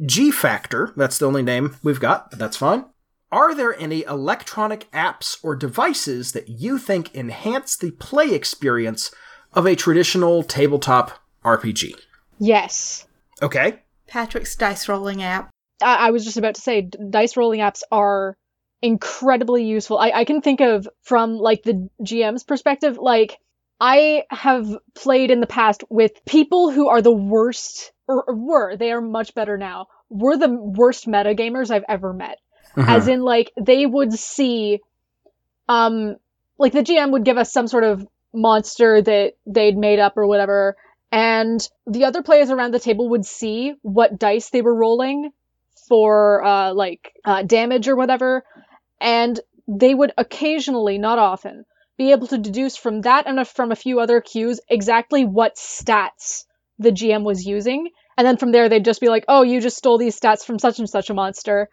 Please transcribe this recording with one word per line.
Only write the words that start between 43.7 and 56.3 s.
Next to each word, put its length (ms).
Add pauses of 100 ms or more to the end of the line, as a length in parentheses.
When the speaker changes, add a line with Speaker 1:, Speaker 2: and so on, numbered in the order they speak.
Speaker 2:
what 360
dice 320
they 120
were 120
rolling 560 (580)
for, 560
uh, 300
like, 380 (120)
uh, 180
damage 460
or 80
whatever, 480 (560)
and 380 (300)
they 260
would 240
occasionally, 800
not 200
often, 460 (320)
be 160
able 140
to 120
deduce 380
from 260
that 240
and 140
a, 40
from 280
a 40
few 240
other 200
cues 480
exactly 560
what 320
stats 880 (340)